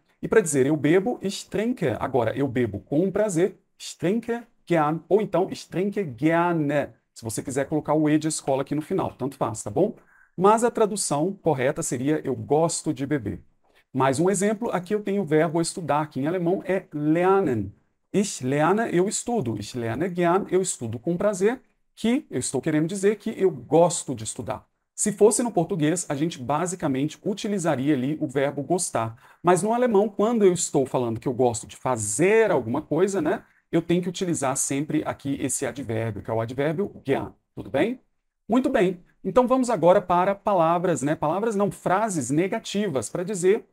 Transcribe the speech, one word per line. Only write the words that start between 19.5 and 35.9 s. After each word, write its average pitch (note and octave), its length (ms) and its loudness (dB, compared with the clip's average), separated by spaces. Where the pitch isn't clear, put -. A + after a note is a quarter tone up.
Ich G#2 180 -10
lerne A#2+ 380 -2
gern, F3 340 2
eu F#3 140 2
estudo A#2+ 340 -6
com E3+ 200 -4
prazer, G3+ 440 0
que A#3+ 340 0
eu D3 80 -4
estou B2+ 220 -2
querendo D3+ 260 0
dizer G3+ 300 0
que - 200 -8
eu F#3 140 2
gosto D#3 640 2
de A2 80 -10
estudar. G#2+ 420 -8
Se - 160 -2
fosse G#3 320 4
no A#3+ 80 -2
português, E3+ 580 0
a D3+ 60 -2
gente D#3 260 -4
basicamente D3 840 -2
utilizaria E3+ 680 0
ali C#3 280 0
o C#3+ 80 -2
verbo C#3 340 -2
gostar. C3 540 -2
Mas F3+ 180 4
no A3 140 0
alemão, A3+ 340 4
quando G#3+ 360 2
eu F3+ 80 8
estou D3 340 0
falando A#2 320 -2
que - 80 -6
eu C3+ 80 -2
gosto A#2+ 320 0
de - 80 -18
fazer E3 800 2
alguma B2 280 -2
coisa, F#3+ 400 0
né, - 220 -2
eu E3 100 2
tenho F3 200 2
que F3+ 60 -4
utilizar D3 480 -2
sempre D3 480 -2
aqui C#3 360 -6
esse C3+ 260 -4
advérbio, A2+ 560 -4